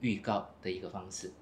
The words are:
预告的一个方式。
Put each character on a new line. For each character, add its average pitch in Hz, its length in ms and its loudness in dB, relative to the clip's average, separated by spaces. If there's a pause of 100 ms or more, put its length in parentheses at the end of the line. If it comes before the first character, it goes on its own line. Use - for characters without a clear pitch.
预 117 160 4
告 - 340 2 (100)
的 - 100 -2
一 92 100 0
个 90 100 -6
方 95 180 -6
式。 92 340 -8